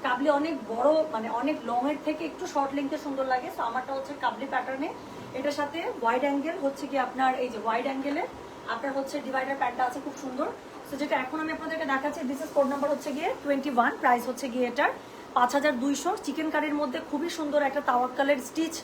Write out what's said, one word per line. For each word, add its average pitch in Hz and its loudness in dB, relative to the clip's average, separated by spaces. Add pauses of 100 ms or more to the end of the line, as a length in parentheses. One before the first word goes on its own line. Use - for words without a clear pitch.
কাবলি 262 4 (100)
অনেক 320 0 (200)
বড়, 254 4 (240)
মানে 220 -2 (140)
অনেক 302 2 (120)
লং 247 2 (100)
এর 277 -2 (100)
থেকে 311 -2
একটু 370 -8
শর্ট 277 2
লেংথে 285 -2
সুন্দর 269 -2
লাগে। 254 0
So, 330 -4
আমারটা 254 -4
হচ্ছে 269 -6 (100)
কাবলি 240 -2
প্যাটার্নে, 262 -2 (500)
এটার 285 0
সাথে 294 -2 (220)
ওয়াইড 240 4
অ্যাঙ্গেল 285 0 (100)
হচ্ছে 277 -2
কি 277 0 (100)
আপনার, 262 2 (120)
এই 240 0
যে 220 -6
ওয়াইড 233 0
অ্যাঙ্গেলে 285 0 (500)
আপনার 269 -2
হচ্ছে 269 -2 (120)
ডিভাইডার 269 0
প্যান্টটা 254 2
আছে, 269 -4
খুব 277 -8
সুন্দর। 262 -2 (400)
So, 285 -6
যেটা 302 2
এখন 302 -4
আমি 320 -2
আপনাদেরকে 320 -2
দেখাচ্ছি, 294 0
this 277 -2
is 311 -6
code 269 6
number 285 0
হচ্ছে 294 -2
গিয়ে 339 0 (140)
twenty-one, 277 2
প্রাইস 240 6
হচ্ছে 254 -4
গিয়ে 247 2
এটার 311 4 (440)
পাঁচ 247 6
হাজার 285 6 (100)
দুইশো। 285 2 (140)
চিকেন 311 -2
কারির 302 2
মধ্যে 294 -2 (100)
খুবই 294 -2
সুন্দর 294 2 (100)
একটা 277 0
তাওয়াক্কালের 254 4
স্টিচ 320 -2